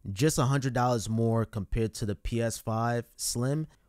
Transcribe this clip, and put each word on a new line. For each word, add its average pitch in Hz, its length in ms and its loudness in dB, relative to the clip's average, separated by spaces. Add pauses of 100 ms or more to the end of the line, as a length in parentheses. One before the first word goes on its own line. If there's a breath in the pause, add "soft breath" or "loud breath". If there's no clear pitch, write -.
(120)
Just 143 260 2
a 147 60 4
hundred 135 300 2
dollars 123 340 2
more 113 360 2
compared 110 500 -2
to - 120 -4
the 101 100 -2
P - 260 -4
S 113 160 -2
five 117 580 -2
Slim, 143 520 -2 (200 soft breath)